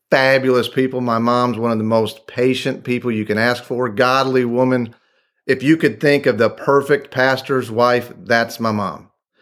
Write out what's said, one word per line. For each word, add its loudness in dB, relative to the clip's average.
fabulous 2
people. -2
My 0
mom's 0
one -2
of -2
the -2
most -2
patient -2
people -4
you -4
can -2
ask 0
for, -4
godly 2
woman. 0
If 0
you 4
could -2
think 2
of 2
the 4
perfect 0
pastor's -2
wife, 0
that's -2
my -2
mom. -4